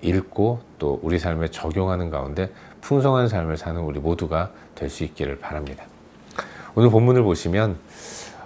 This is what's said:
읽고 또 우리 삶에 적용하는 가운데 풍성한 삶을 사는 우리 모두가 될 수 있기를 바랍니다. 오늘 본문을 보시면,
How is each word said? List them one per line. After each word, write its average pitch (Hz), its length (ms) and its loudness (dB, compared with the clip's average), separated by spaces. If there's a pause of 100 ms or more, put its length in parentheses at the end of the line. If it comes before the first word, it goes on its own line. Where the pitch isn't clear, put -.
읽고 101 580 0 (200)
또 71 220 0
우리 82 160 0
삶에 82 300 -2
적용하는 87 640 -2
가운데 78 420 -4 (300)
풍성한 131 460 4
삶을 82 300 -2
사는 85 220 -6
우리 76 200 -4
모두가 82 520 -2 (240)
될 71 140 -6
수 - 140 -8
있기를 69 360 -6
바랍니다. 71 460 -10 (880)
오늘 117 140 8
본문을 120 340 6
보시면, 92 540 0 (680)